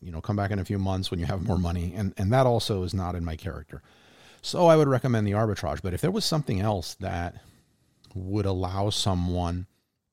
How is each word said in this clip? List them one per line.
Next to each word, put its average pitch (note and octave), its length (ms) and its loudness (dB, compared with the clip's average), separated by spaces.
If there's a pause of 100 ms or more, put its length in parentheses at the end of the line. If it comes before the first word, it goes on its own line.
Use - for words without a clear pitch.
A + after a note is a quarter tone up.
you F2 80 -10
know, E2 100 -8
come G#2 140 -2
back G2+ 160 0
in G2+ 80 0
a F#2 60 -2
few G2+ 120 -2
months F#2+ 320 -2
when E2 100 -4
you E2+ 60 -2
have F#2+ 160 -2
more F#2 160 0
money." F2 380 0
And, F#2+ 200 -4
and G2+ 160 0
that C3 140 6
also A2 380 2
is F2 100 -4
not F2+ 220 -4
in E2+ 100 -4
my D#2+ 100 -6
character. D2+ 460 -12 (640)
So F3 240 2
I D#3+ 80 10
would D3+ 120 6
recommend A#2+ 380 2
the G2+ 60 2
arbitrage, G2+ 500 0
but F2+ 140 -2
if - 60 -6
there E3+ 100 2
was G#3 140 -2
something D3 360 0
else G2+ 380 -2
that F2+ 420 -6 (720)
would F#2+ 320 -2
allow F#2+ 460 0
someone F2+ 760 0 (480)